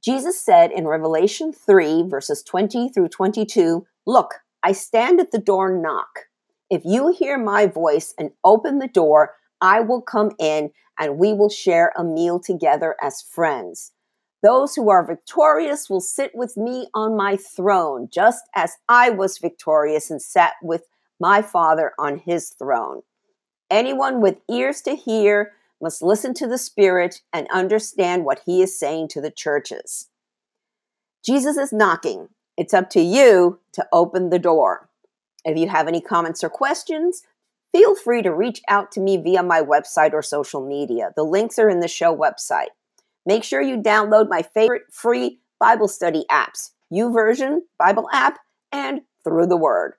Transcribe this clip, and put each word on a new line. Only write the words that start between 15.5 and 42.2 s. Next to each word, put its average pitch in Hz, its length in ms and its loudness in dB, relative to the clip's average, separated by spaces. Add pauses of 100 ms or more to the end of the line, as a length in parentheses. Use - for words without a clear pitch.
will 190 120 -2
sit - 320 -6
with 240 240 -8
me 247 360 -6
on 220 240 -2
my 196 180 0
throne, 180 760 -2
just 220 320 0 (120)
as 196 220 -4 (100)
I 240 220 6
was 190 300 -4
victorious 156 680 -2
and 147 120 -8
sat - 320 0 (100)
with 165 200 -6 (360)
my 196 220 2
Father 160 580 0
on 147 200 -4
his 170 300 -6
throne. 113 520 -6 (680)
Anyone 262 520 0
with 196 160 2 (120)
ears 254 340 -4
to 269 120 -4
hear, 208 580 0 (280)
must 160 200 -8
listen 214 340 0
to 247 120 -6
the 240 100 -4
Spirit 180 640 0 (100)
and 165 200 -8
understand 185 720 -2
what 175 200 -2
he 180 160 0
is 185 160 0
saying 160 320 -6
to 151 120 -10
the 139 100 -8
churches. - 760 -8 (1160)
Jesus 277 320 0
is 277 160 -4
knocking. 165 560 0 (280)
It's 185 160 -4
up 185 180 2
to 185 100 4
you 185 580 6 (140)
to - 180 -6
open 175 380 0
the 175 100 2
door. 160 500 0 (560)
If 160 120 -2
you 175 120 0
have 160 180 0
any 165 140 -2
comments 170 420 -4
or 180 60 -4
questions, 311 760 -6 (480)
feel 392 240 6
free 240 260 -2
to 185 120 0
reach 220 340 -4
out 202 260 0
to 214 60 -8
me 190 180 0
via 180 260 0
my 170 180 2
website 151 520 0
or 151 80 -2
social 143 440 -6
media. 123 500 -6
The 151 80 -2
links 196 360 -2
are 214 100 6
in 180 100 0
the 170 80 -2
show 165 280 0
website. - 540 -4 (560)